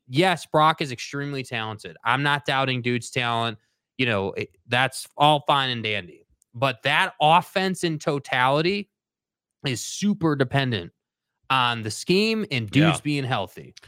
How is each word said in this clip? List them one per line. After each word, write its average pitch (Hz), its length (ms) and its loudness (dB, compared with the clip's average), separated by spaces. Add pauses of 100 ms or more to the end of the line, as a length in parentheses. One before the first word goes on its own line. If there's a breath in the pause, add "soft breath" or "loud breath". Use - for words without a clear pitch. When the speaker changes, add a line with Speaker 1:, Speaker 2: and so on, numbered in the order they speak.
Speaker 1:
yes, 170 380 2
Brock 156 360 4
is 143 100 -6
extremely 139 520 -8
talented. 110 640 -8
I'm 127 180 2
not 143 220 0
doubting 131 360 0
dude's 123 280 -2
talent. 117 480 -2 (400)
You 131 80 0
know, 98 280 0
it, - 220 -10 (120)
that's 123 400 0 (100)
all 147 300 4
fine 139 220 2
and 117 140 -6
dandy. 101 420 -6 (280)
But 123 300 -4
that 160 360 2
offense 175 640 2
in 160 160 -2
totality 147 880 0 (760)
is 127 180 -2
super 180 520 -2
dependent 127 560 0 (580)
on 123 320 2
the 110 100 -6
scheme 214 600 0
and 117 180 -2
dudes 151 280 4
Speaker 2:
Yeah. - 60 -10
Speaker 1:
being 143 200 -2
healthy. 98 500 -6 (140 soft breath)